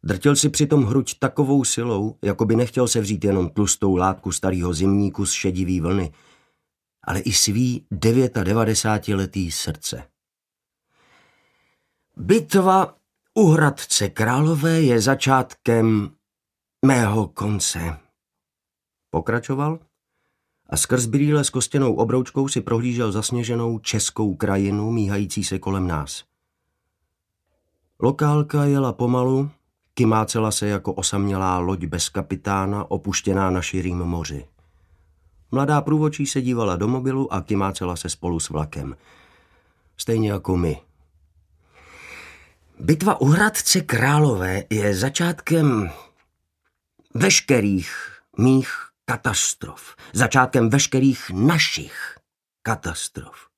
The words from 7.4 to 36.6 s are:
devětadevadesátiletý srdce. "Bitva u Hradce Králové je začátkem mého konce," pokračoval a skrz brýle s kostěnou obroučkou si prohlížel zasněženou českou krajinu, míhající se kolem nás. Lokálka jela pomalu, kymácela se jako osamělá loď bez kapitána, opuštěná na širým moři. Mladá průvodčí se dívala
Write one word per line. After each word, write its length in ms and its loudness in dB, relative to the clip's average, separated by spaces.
devětadevadesátiletý 1600 0
srdce. 580 -8
"Bitva 800 2
u 140 6
Hradce 600 2
Králové 720 2
je 200 4
začátkem 1160 0
mého 440 4
konce," 680 -4
pokračoval 680 -2
a 60 -4
skrz 300 0
brýle 380 2
s 60 -4
kostěnou 440 0
obroučkou 540 0
si 120 -4
prohlížel 520 -2
zasněženou 680 -2
českou 560 -2
krajinu, 560 0
míhající 540 -2
se 140 -4
kolem 280 -4
nás. 380 -6
Lokálka 640 0
jela 280 2
pomalu, 580 0
kymácela 560 2
se 160 -2
jako 260 -4
osamělá 680 -2
loď 260 -2
bez 240 -4
kapitána, 840 -4
opuštěná 600 -2
na 120 0
širým 360 -4
moři. 500 -6
Mladá 300 2
průvodčí 460 0
se 160 -2
dívala 340 0